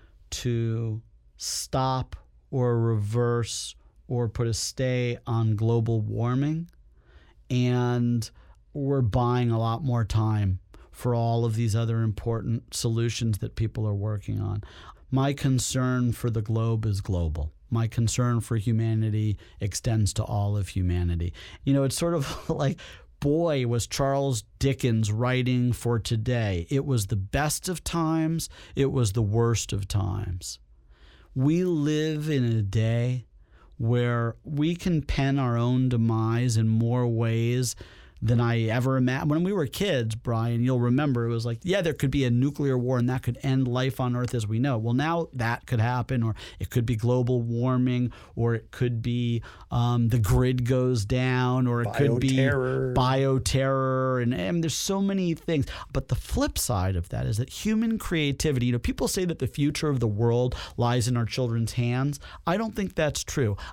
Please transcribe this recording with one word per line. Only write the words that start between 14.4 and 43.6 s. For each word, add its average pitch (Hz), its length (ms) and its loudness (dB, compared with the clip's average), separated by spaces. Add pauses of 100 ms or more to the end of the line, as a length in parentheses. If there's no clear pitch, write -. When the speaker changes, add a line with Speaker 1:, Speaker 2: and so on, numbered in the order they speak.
Speaker 1:
on." 101 220 -4 (480)
My 135 220 2
concern 127 800 0
for 117 200 -2
the 110 100 -2
globe 113 460 0
is 98 120 0
global. 80 540 -2 (160)
My 113 160 0
concern 120 560 0
for 113 160 -2
humanity 110 800 0 (220)
extends 107 540 0
to - 100 -2
all 104 340 -2
of 95 120 -4
humanity. 87 640 0 (300)
You 139 120 2
know, 139 80 4
it's 135 120 0
sort 170 200 0
of - 340 -4
<laughs> - 0 -
like, 151 300 -2 (400)
boy, 147 480 2
was 120 180 0
Charles 139 580 0 (140)
Dickens 117 540 2
writing 123 600 2
for 117 280 0
today. 110 720 0
It - 120 2
was 123 220 0
the 107 100 -2
best 139 540 -2
of 175 140 -6
times. 160 680 0 (260)
It 135 160 2
was 120 200 2
the 117 100 0
worst 113 500 2
of 98 160 -4
times. 98 720 -4 (800)
We 151 280 4
live 151 640 0
in 139 180 2
a 113 180 2
day 117 640 0 (500)
where 120 680 0
we 156 320 -2
can 170 280 0
pen 139 340 0
our 123 220 2
own 127 300 2
demise 113 680 2
in 110 100 4
more 117 400 2
ways 117 680 0 (500)
than 117 140 4
I 117 280 2
ever 127 280 2
imagined. 131 360 0
When 160 120 2
we 190 80 0
were 180 140 0
kids, 131 500 -2
Brian, 117 480 0
you'll 127 160 2
remember, 123 460 2
it 117 40 -2
was 117 160 -2
like, 117 180 -4
yeah, 185 180 0
there 165 120 0
could 139 160 0
be 135 140 2
a 123 80 2
nuclear 135 460 2
war 123 200 0
and 120 120 2
that 127 120 -2
could 113 220 -4
end 131 240 2